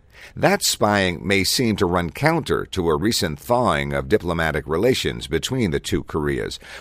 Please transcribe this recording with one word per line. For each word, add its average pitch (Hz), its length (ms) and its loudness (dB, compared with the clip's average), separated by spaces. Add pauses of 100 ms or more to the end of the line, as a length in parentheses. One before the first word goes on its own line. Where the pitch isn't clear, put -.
(360)
That 190 280 2
spying 101 640 2
may 98 180 4
seem 113 340 2
to 95 100 4
run 87 240 0
counter 135 560 0
to 82 220 -2
a 78 60 4
recent 82 440 0
thawing 85 540 2
of 69 160 -4
diplomatic 80 580 0
relations 82 580 0
between 92 460 -2
the 69 80 0
two 73 240 -4
Koreas, 69 560 -4 (220)